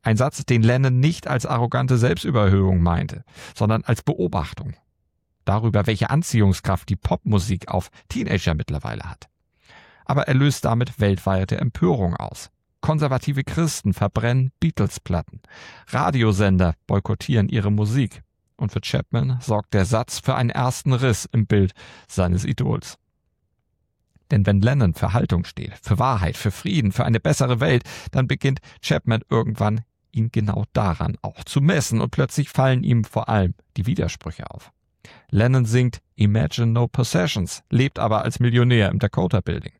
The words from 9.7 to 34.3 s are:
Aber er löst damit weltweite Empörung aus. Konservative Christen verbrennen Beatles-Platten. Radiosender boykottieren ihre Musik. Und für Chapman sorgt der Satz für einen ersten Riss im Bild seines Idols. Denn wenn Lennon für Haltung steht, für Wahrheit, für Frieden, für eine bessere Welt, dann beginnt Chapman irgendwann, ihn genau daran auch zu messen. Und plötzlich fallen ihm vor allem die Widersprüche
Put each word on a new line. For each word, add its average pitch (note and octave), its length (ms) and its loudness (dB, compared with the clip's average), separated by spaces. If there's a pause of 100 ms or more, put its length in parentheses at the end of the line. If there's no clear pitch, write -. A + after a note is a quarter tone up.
Aber C3+ 220 0
er C3+ 60 0
löst C#3 320 2
damit A#2+ 340 -2
weltweite F#2+ 580 0
Empörung A#2 580 0
aus. - 340 -12 (320)
Konservative C#3+ 600 0
Christen D3+ 500 -2
verbrennen A#2+ 680 0
Beatles-Platten. - 840 -2 (480)
Radiosender G#2+ 840 2 (140)
boykottieren G2+ 640 0
ihre G#2 220 0
Musik. G#2+ 520 0 (320)
Und - 180 -4
für - 80 -4
Chapman B2+ 580 -2
sorgt G#2+ 340 -4
der G2 120 2
Satz A2+ 340 -2
für C3 160 -2
einen B2 140 0
ersten B2+ 420 -2
Riss B2+ 400 0
im A2 160 0
Bild G2 240 2 (380)
seines F2+ 340 0
Idols. - 540 -4 (1300)
Denn G2+ 140 4
wenn G2+ 140 4
Lennon A2+ 340 2
für F2+ 200 -2
Haltung F2+ 320 0
steht, - 360 -12
für - 160 0
Wahrheit, A2+ 380 0
für G#2+ 160 -4
Frieden, D3+ 400 0
für - 140 -2
eine A2+ 160 0
bessere B2+ 400 0
Welt, C#3 220 2 (280)
dann C3 160 0
beginnt C3+ 320 0 (220)
Chapman - 480 0
irgendwann, A2 520 0 (300)
ihn A2+ 200 0
genau G#2+ 420 -2
daran F#2+ 480 -2
auch - 240 -12
zu - 160 0
messen. C#3+ 400 2
Und B2 100 -2
plötzlich C#3 380 -2
fallen C3 340 2
ihm A#2 220 2
vor - 240 -6
allem G2 260 2 (220)
die F#2 80 -2
Widersprüche - 680 -6